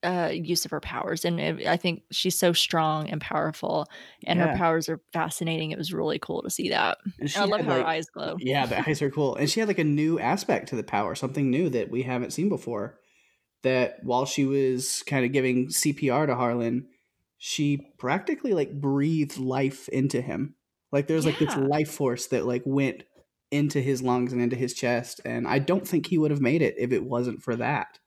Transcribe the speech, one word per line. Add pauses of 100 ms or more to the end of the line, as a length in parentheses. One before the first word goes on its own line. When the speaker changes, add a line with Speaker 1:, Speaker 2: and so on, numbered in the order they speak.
Speaker 1:
uh,
use
of
her
powers.
And
it,
I
think
she's
so
strong
and
powerful, (380)
and
her
Speaker 2:
Yeah.
Speaker 1:
powers
are (120)
fascinating.
It
was
really
cool
to
see
that. (200)
Speaker 2:
And
she
Speaker 1:
I
love
Speaker 2:
had,
Speaker 1:
how
her
Speaker 2:
like,
Speaker 1:
eyes
glow.
Speaker 2:
yeah,
the
Speaker 1:
<laughs>
Speaker 2:
eyes
are
cool.
And
she
had,
like,
a
new
aspect
to
the
power,
something
new
that
we
haven't
seen
before, (640)
that
while
she
was
kinda
giving
C
P
R
to
Harlan, (480)
she (220)
practically,
like,
breathed
life
into
him. (360)
Like,
there's,
like,
this
Speaker 1:
Yeah.
Speaker 2:
life
force
that,
like,
went (480)
into
his
lungs
and
into
his
chest.
And
I
don't
think
he
would
have
made
it
if
it
wasn't
for
that.